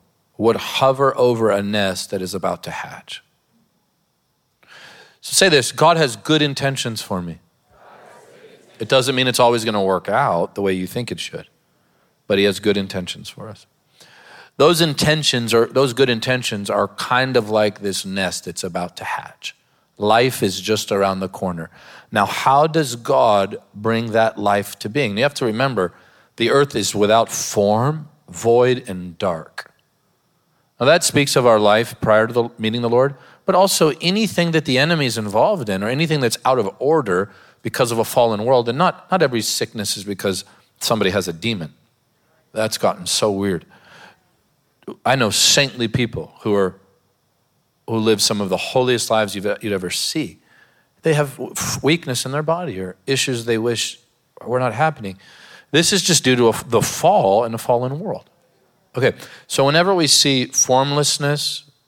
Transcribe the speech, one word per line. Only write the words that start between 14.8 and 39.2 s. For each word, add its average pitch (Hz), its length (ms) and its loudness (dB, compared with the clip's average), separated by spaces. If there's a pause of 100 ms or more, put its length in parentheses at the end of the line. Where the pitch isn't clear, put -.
intentions 147 720 0
are, 117 140 4
those 131 260 2
good 127 160 4
intentions 113 640 -2
are 101 180 2
kind 127 480 -2
of 107 140 2
like 107 300 0
this 98 240 -6
nest 95 400 -4
that's 90 180 -10
about 87 360 -8
to 98 60 -12
hatch. - 520 -10 (420)
Life 113 440 2
is 95 180 -2
just 104 320 -4
around 98 280 0
the 95 80 -4
corner. 87 420 -8 (420)
Now, 104 140 2
how 139 400 2
does 151 300 -2
God 113 600 2 (180)
bring 113 380 -2
that 113 260 2
life 101 420 -2
to - 80 -8
being? 107 280 -2
You 117 80 0
have 139 100 0
to - 100 -4
remember, 113 480 -2 (440)
the 117 140 0
earth 139 260 2
is 101 180 -2
without 107 360 4
form, 120 800 0 (200)
void, 123 600 2
and 90 300 -12
dark. 82 540 -8 (1040)
Now, 120 80 0
that 170 180 4
speaks 143 320 0
of 127 100 4
our 113 120 8
life 107 420 2
prior 110 260 4
to 120 60 -8
the, 120 160 0 (100)
meeting 113 240 -4
the 117 60 -2
Lord, 131 260 2 (320)
but 190 80 2
also 180 460 2
anything 180 520 0
that 160 120 0
the 127 140 0
enemy 151 280 2
is 110 120 -4
involved 113 500 0
in 95 140 -2
or 107 60 -2
anything 147 320 -2
that's 117 240 0
out 127 140 2
of 101 200 -2
order 120 520 0 (320)
because - 280 -2
of 117 80 0
a 110 60 0
fallen 110 400 0
world. 123 240 4
And 117 100 -2
not, - 320 -2
not 185 120 0